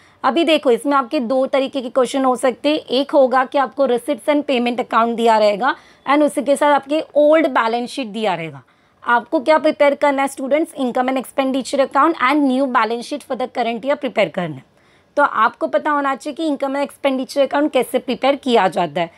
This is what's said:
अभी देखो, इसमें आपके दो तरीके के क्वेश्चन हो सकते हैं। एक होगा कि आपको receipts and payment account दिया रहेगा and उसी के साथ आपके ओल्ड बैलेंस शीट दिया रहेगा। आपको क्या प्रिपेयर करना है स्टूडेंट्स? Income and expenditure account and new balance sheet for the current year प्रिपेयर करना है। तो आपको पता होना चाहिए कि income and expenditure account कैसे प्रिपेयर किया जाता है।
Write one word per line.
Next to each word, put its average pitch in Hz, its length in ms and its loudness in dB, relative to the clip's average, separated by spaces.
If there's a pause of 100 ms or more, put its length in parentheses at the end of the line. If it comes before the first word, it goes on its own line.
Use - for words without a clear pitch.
(240)
अभी 285 200 2
देखो, 294 260 2
इसमें 285 260 0
आपके 269 240 -2
दो 262 260 0
तरीके 269 360 -2
के 254 80 -8
क्वेश्चन 269 340 0
हो 254 120 2
सकते 262 320 -2
हैं। 302 80 2
एक 269 340 -4
होगा 262 340 4
कि 277 140 -2
आपको 262 280 0
receipts 247 400 -2
and 294 180 0
payment 240 360 -2
account 233 340 0
दिया 226 240 2
रहेगा 208 380 2 (340)
and 294 120 4
उसी 277 200 0
के 277 140 2
साथ 294 160 2
आपके 285 320 -2 (100)
ओल्ड 302 320 4
बैलेंस 240 420 -2
शीट 262 180 -8
दिया 208 280 -4
रहेगा। 156 280 -10 (420)
आपको 240 360 0
क्या 311 180 2
प्रिपेयर 285 360 2
करना 285 280 0
है 277 60 0
स्टूडेंट्स? 285 460 -4
Income 254 340 -2
and 262 140 -2
expenditure 262 640 -2
account 302 260 2
and 262 220 0
new 269 300 2
balance 240 360 0
sheet 262 200 -10
for - 140 -6
the 196 120 -6
current 233 360 -4
year 285 160 -2
प्रिपेयर 214 280 0
करना 165 260 -6
है। 131 100 -16 (520)
तो 294 60 4
आपको 240 440 0
पता 302 240 -2
होना 277 240 0
चाहिए 285 220 -10
कि 311 200 -2
income 277 200 -4
and 277 140 -2
expenditure 269 580 -2
account 294 240 0
कैसे 254 260 0
प्रिपेयर 262 380 0
किया 226 320 2
जाता 175 320 -2
है। 170 180 -4